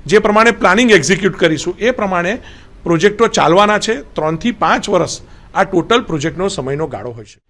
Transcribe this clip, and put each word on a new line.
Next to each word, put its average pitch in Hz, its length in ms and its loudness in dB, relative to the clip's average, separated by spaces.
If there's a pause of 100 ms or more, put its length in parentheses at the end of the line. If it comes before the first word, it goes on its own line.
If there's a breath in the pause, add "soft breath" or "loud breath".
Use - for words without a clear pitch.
જે 180 140 4
પ્રમાણે 220 320 2
પ્લાનિંગ 220 400 2
એક્ઝિક્યુટ 170 440 2
કરીશું, 170 440 -2
એ 226 120 0
પ્રમાણે 180 460 -4 (460 loud breath)
પ્રોજેક્ટો 196 440 2
ચાલવાના 196 520 2
છે. 220 160 -4 (180)
ત્રણથી 160 380 -4
પાંચ 196 380 -2
વર્ષ 170 320 -2 (340 soft breath)
આ 180 80 2
ટોટલ 196 380 0
પ્રોજેક્ટનો 165 460 -4
સમયનો 147 400 -6
ગાળો 120 240 -10
હોય 110 140 -18
છે. - 140 -20 (100)